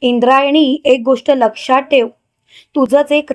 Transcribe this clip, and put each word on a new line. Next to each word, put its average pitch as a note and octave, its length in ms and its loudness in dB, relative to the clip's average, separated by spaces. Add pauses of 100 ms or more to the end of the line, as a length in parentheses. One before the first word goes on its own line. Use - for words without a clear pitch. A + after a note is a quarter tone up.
"इंद्रायणी, C4+ 840 0
एक B3+ 200 0
गोष्ट C4 260 0
लक्षात C4 500 -2
ठेव, C4+ 260 0 (680)
तुझं C#4 260 0
जे D4 340 -2